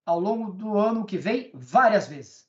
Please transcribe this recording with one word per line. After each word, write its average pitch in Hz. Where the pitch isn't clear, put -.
ao 170
longo 214
do 214
ano 220
que 190
vem 220
várias 208
vezes. 143